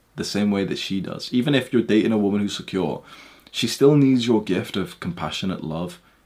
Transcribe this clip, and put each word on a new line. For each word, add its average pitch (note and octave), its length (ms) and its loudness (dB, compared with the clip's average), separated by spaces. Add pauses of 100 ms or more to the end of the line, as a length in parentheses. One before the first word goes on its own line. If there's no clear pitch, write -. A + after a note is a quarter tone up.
(160)
the - 80 -8
same G#2 280 0
way G2 140 0
that - 140 -4
she F#2+ 200 -4
does. - 320 -10
Even B2+ 240 2
if B2 160 0
you're A#2 100 4
dating G#2+ 300 2
a A2 60 2
woman G2+ 240 0
who's G2+ 160 -4
secure, E2 460 -4 (480)
she - 160 -2
still C#3+ 280 4
needs C3 320 4
your G#2+ 160 4
gift - 320 -4
of F2+ 240 -6
compassionate F2 640 -6
love. E2 380 -8 (240)